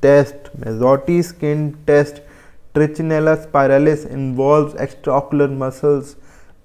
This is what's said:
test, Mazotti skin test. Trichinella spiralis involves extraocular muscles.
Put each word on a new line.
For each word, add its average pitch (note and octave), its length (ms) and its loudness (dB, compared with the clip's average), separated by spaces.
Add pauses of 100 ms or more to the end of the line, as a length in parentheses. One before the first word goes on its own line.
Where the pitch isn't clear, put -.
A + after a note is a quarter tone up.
test, C#3+ 560 2
Mazotti B2+ 640 0
skin D3+ 640 -6
test. D3 360 2 (520)
Trichinella D#3 720 0
spiralis C#3+ 600 2
involves C3+ 720 0
extraocular C3+ 760 -2
muscles. C3+ 640 -4 (500)